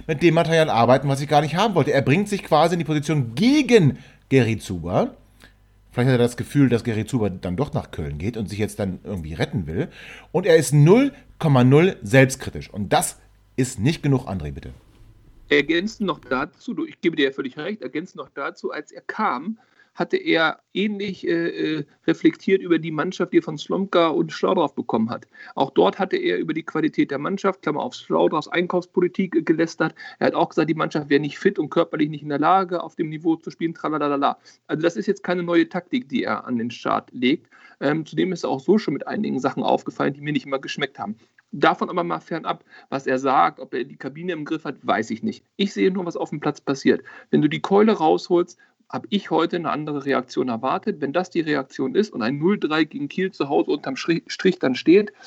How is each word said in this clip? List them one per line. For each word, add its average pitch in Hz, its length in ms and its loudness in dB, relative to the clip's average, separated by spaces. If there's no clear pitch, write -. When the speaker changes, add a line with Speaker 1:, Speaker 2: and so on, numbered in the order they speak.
Speaker 1:
mit 160 160 -2
dem 165 120 6
Material 160 340 4
arbeiten, 120 400 4
was 139 100 0
ich 147 80 -6
gar 147 140 4
nicht 156 160 -4
haben 208 180 2
wollte. 147 160 2
Er 180 120 2
bringt 190 260 2
sich 202 160 -6
quasi 170 300 4
in 175 40 -2
die 165 60 -4
Position 147 500 -2
gegen 233 640 6
Gary 113 300 4
Zuber. 98 560 -2
Vielleicht 123 160 0
hat 131 80 4
er 120 80 4
das 120 140 0
Gefühl, 135 320 2
dass 117 160 2
Gary 110 200 -2
Zuber 107 240 0
dann 90 280 -6
doch 143 160 -2
nach - 180 -4
Köln 73 260 -6
geht 95 200 -6
und 104 120 -6
sich 98 80 -8
jetzt 104 220 -4
dann 92 240 -4
irgendwie 82 320 -8
retten 92 320 -4
will. 92 220 -4
Und 180 160 2
er 165 80 8
ist 156 180 4
null 196 380 6
Komma 135 260 4
null 147 380 6
selbstkritisch. 127 720 2
Und 98 220 -4
das - 260 -2
ist 127 220 -2
nicht 143 220 0
genug, 135 260 0
André, 76 240 -6
bitte. 69 180 -14
Speaker 2:
Ergänzend 170 580 0
noch 156 120 -4
dazu, - 540 -6
du, 147 120 -4
ich - 160 -16
gebe 165 140 0
dir 139 100 2
ja 135 60 0
völlig 135 260 -10
recht, 185 260 -8
ergänzend 156 320 -10
noch 143 180 -14
dazu, 147 380 -8
als - 200 -12
er - 100 -18
kam, 180 580 -4
hatte - 240 -2
er 165 420 0
ähnlich, 202 540 -4
äh, 165 520 -2
äh, 151 60 -8
reflektiert 190 560 2
über 170 160 2
die 160 100 -6
Mannschaft, 175 420 -4
die 175 60 2
er 165 60 4
von 156 160 -8
Slomka 175 480 0
und 160 240 0
Schlaudorf 180 420 0
bekommen 113 380 -2
hat. - 160 -10
Auch 139 160 0
dort 185 300 4
hatte 190 180 -2
er 180 220 0
über 165 160 -4
die 160 80 -4
Qualität 151 480 -2
der 139 80 -4
Mannschaft, 190 420 -2
Klammer 151 220 -2
auf, 123 100 -6
Schlaudorfs 165 540 0
Einkaufspolitik, 180 880 -2
äh, 165 80 2
gelästert. 160 500 0
Er 143 100 0
hat 139 60 2
auch 156 160 0
gesagt, 156 200 0
die 160 60 0
Mannschaft 156 340 -4
wäre 143 100 4
nicht 147 180 -4
fit 196 220 0
und 147 100 -4
körperlich 160 400 0
nicht 147 140 -10
in 151 60 -10
der 143 100 -2
Lage, 175 420 2
auf 160 140 -14
dem 160 140 -4
Niveau 160 260 -2
zu 160 160 -12
spielen, 165 240 -6
tralalala. 143 600 -2
Also 151 160 -4
das 165 140 0
ist 214 100 -6
jetzt 196 180 -2
keine 180 200 -2
neue 170 260 2
Taktik, 139 400 -6
die 123 140 -2
er - 240 -4
an 123 100 -2
den 117 140 -4
Start 107 400 -4
legt. 123 400 -2
Ähm, 156 280 -2
zudem 170 240 -2
ist 175 140 -6
er 165 40 -4
auch 135 120 -2
so 202 180 4
schon - 140 -2
mit - 120 -6
einigen 135 340 -4
Sachen 135 220 -2
aufgefallen, 139 540 -2
die 147 60 -18
mir 147 120 -4
nicht 143 140 -2
immer 139 120 -4
geschmeckt - 380 -8
haben. 107 200 -8
Davon 160 400 0
aber 175 120 -2
mal 170 160 -4
fernab, 165 440 -8
was 139 160 -6
er 131 140 0
sagt, 147 400 2
ob 135 160 -12
er 123 80 -4
die 147 140 -14
Kabine 156 340 -10
im 156 120 -8
Griff 156 200 -6
hat, 147 180 -10
weiß 113 300 -2
ich 110 100 -6
nicht. - 220 -6
Ich 202 160 -2
sehe 190 200 2
nur, 190 160 -4
was 170 100 -8
auf - 140 -6
dem 156 80 -8
Platz 147 220 -4
passiert. 139 420 0
Wenn 151 140 4
du 151 40 2
die 151 120 -2
Keule 208 320 4
rausholst, 175 640 0
hab 127 200 -10
ich 202 220 -4
heute 170 240 0
eine 165 160 -4
andere 147 340 -6
Reaktion 127 440 -2
erwartet. 147 520 -4
Wenn 139 120 -4
das 180 160 -2
die 170 120 -2
Reaktion 139 540 -4
ist 214 180 0
und 123 80 -6
ein 127 160 -2
null 180 220 0
drei 156 240 0
gegen 143 240 -4
Kiel 185 240 -4
zu 139 180 -6
Hause 165 220 0
unterm 147 240 -4
Schri-, - 320 -2
Strich - 320 0
dann 131 160 0
steht, 202 380 4